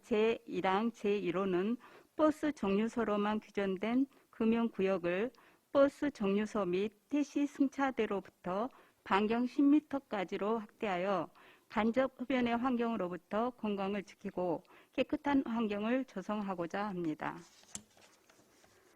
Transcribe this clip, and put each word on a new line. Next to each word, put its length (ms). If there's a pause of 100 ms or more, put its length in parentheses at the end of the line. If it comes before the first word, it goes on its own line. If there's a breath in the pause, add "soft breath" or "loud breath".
제일 640
항 240
제일 440
호는 400 (400 loud breath)
버스 360
정류소로만 880
규정된 680 (240 soft breath)
금연구역을 1000 (400 soft breath)
버스 380
정류소 540
및 300 (160)
택시 380
승차대로부터 1200 (340 loud breath)
반경 420
십 160
미터까지로 1000
확대하여 680 (380 loud breath)
간접 500
흡연의 380
환경으로부터 920
건강을 540
지키고 600 (300 loud breath)
깨끗한 520
환경을 600
조성하고자 800
합니다. 520 (1600 loud breath)